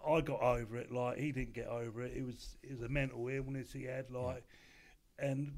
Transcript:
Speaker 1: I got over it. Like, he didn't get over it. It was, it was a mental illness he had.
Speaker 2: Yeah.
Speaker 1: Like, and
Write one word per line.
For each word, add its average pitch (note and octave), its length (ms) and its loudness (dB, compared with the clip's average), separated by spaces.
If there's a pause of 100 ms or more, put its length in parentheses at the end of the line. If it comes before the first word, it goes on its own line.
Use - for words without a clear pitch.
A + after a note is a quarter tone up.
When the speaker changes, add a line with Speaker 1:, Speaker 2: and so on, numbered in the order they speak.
Speaker 1:
I D#3+ 140 8
got D3 200 0
over A#2+ 360 4
it. B2 140 -6
Like, B2 260 2
he C#3+ 140 2
didn't B2 240 -2
get A#2 120 -4
over A#2 360 -2
it. B2 120 -4
It C3+ 80 -2
was, - 380 -6
it C3 120 -12
was A#2 100 -6
a A#2+ 60 -4
mental B2+ 400 0
illness C3+ 440 -4
he C3+ 120 -6
had. C3 260 -4
Speaker 2:
Yeah. B2 80 -4
Speaker 1:
Like, B2+ 240 -2 (720)
and C#3+ 400 0